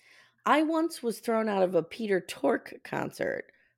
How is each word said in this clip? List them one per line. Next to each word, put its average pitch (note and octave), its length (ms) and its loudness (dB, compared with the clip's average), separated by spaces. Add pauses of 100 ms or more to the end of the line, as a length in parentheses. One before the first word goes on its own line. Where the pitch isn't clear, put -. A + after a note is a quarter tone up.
(460)
I C#4+ 180 6
once D#4+ 400 -2
was A3+ 160 -2
thrown A3 300 0
out G3 140 2
of F3+ 120 2
a D#3+ 80 4
Peter G3 380 -2
Tork - 640 -2
concert - 680 -6 (260)